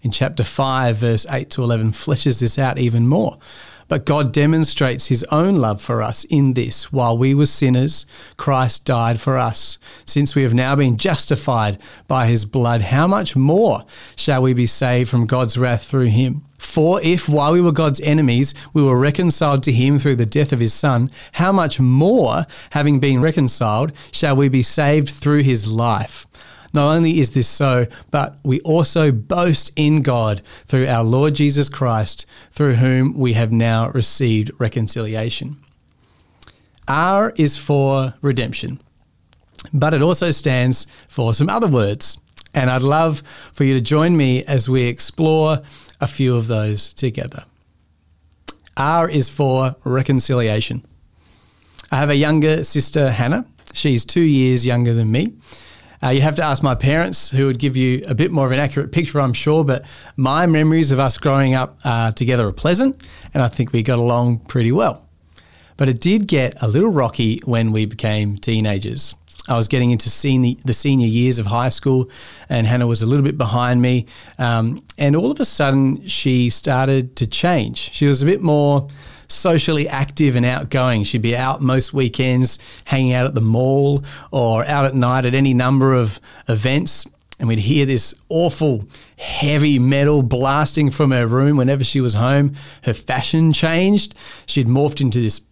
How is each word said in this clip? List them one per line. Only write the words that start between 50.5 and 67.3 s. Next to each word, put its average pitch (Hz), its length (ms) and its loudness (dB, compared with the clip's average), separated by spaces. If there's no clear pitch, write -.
I 135 60 -2
have 147 140 0
a 143 40 2
younger 156 480 2
sister, 143 480 0
Hannah. 127 340 -2
She's 127 320 0
two - 160 0
years 131 460 2
younger 120 260 2
than 113 180 2
me. 175 220 0
Uh, 131 100 -2
you 135 100 2
have 147 160 0
to 165 60 -2
ask 143 200 0
my 131 120 0
parents, 160 540 0
who 139 160 0
would 127 140 0
give 135 160 -2
you 127 320 0
a 139 80 -2
bit 160 160 0
more 143 140 0
of 127 80 0
an 131 60 0
accurate 143 340 -4
picture, 151 260 -2
I'm 127 140 0
sure, 151 320 0
but 131 200 -2
my 139 320 2
memories 156 440 2
of 131 80 2
us 135 180 0
growing 135 380 2
up, 127 280 -4
uh, 117 300 0
together 120 340 0
are 95 60 -4
pleasant, 240 520 -2
and 135 100 0
I 120 60 0
think - 240 -4
we 117 100 0
got 120 160 0
along 120 480 0
pretty 117 240 0
well. 175 340 0
But 135 140 0
it 120 100 -2
did 202 260 2
get 131 360 0
a 110 80 0
little 165 200 2
rocky 123 540 0